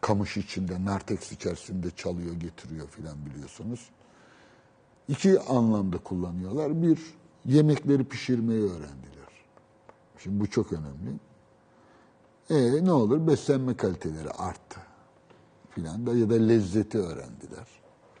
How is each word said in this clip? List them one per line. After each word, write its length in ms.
kamış 360
içinde, 480
narteks 480
içerisinde 580
çalıyor, 420
getiriyor 560
filan 380
biliyorsunuz. 640
İki 320
anlamda 580
kullanıyorlar. 840
Bir, 180
yemekleri 600
pişirmeyi 580
öğrendiler. 840
Şimdi 220
bu 100
çok 220
önemli. 460
E, 340
ne 80
olur? 340
Beslenme 500
kaliteleri 540
arttı 500
filan 360
da 80
ya 160
da 40
lezzeti 640
öğrendiler. 680